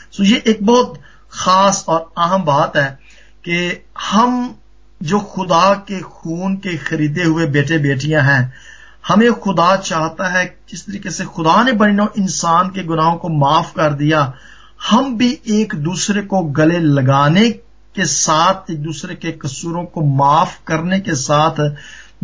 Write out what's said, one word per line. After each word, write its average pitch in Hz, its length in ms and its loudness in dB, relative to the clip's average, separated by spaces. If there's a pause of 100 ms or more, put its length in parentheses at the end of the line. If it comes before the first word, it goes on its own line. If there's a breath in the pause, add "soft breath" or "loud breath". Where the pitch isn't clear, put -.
(140 loud breath)
So 202 100 0
ये 214 220 2
एक 214 160 2
बहुत 247 380 2 (320 soft breath)
खास 190 560 2
और 165 300 -2
अहम 175 240 0
बात 151 340 0
है 135 220 -2 (460 soft breath)
कि 175 400 -4 (160)
हम 247 560 0 (460)
जो 190 180 0
खुदा 190 540 2
के 196 260 -8
खून 170 560 -8
के 185 200 -6
खरीदे 151 460 -2
हुए 165 240 2
बेटे 147 320 0
बेटियां 143 460 0
हैं, 131 280 2 (560 loud breath)
हमें 220 240 4
खुदा 185 440 0
चाहता 165 520 -4
है, 180 300 -2 (120)
जिस - 160 -16
तरीके 196 240 -10
से 185 140 -8
खुदा 170 380 2
ने 254 100 2
बने 208 500 2
इंसान 170 460 0
के 185 160 -10
गुनाहों 160 320 0
को 175 120 -8
माफ 156 480 2
कर 151 160 0
दिया, 147 420 0 (540 loud breath)
हम 247 300 2
भी 247 200 0 (100)
एक 214 260 0
दूसरे 185 480 -4
को 196 180 -2
गले 156 380 2
लगाने 147 720 4 (460)
के 190 80 -2
साथ, 170 640 0
एक 151 120 -6
दूसरे 165 320 -10
के 165 180 -8
कसूरों 170 520 -8
को 175 160 -8
माफ 147 640 2
करने 175 340 -2
के 170 140 -4
साथ 151 600 0 (500 loud breath)